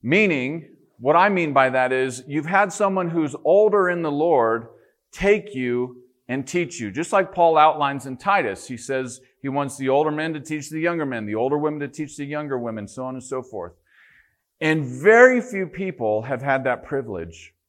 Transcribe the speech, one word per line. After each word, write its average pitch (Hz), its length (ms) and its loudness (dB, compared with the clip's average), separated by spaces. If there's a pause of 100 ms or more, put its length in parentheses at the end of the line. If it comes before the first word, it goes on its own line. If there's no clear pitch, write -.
Meaning, 151 680 0 (300)
what 135 160 2
I 185 140 6
mean 175 220 0
by 131 200 4
that 127 200 2
is 131 360 -2
you've 147 180 -4
had 190 260 2
someone 190 380 0
who's 156 340 -2
older 196 460 4
in 175 140 -2
the 151 80 -2
Lord 120 560 2 (440)
take 202 440 0
you 123 480 -4 (240)
and 131 200 -6
teach - 320 -4
you. 107 120 -6
Just 147 200 -6
like 196 220 0
Paul 165 240 4
outlines 143 480 2
in 131 120 -10
Titus, 160 500 -2
he 123 100 -10
says 127 420 -6 (220)
he 139 80 -6
wants 139 280 -6
the 131 120 -2
older 147 220 2
men 156 220 -4
to 151 60 -8
teach 147 300 -8
the 156 100 -8
younger 165 280 -2
men, 117 180 -6
the 104 80 -6
older 131 240 0
women 151 220 -2
to 147 80 -6
teach 143 300 -10
the 143 80 -8
younger 143 340 -6
women, 110 280 -8
so 131 160 -12
on 127 120 -8
and 123 80 -14
so 131 180 -8
forth. 98 320 -12 (840)
And 156 260 -2
very 220 560 6
few 190 240 -6
people 123 560 -2
have 127 220 -6
had 135 220 0
that 123 180 -2
privilege. 98 720 -8 (140)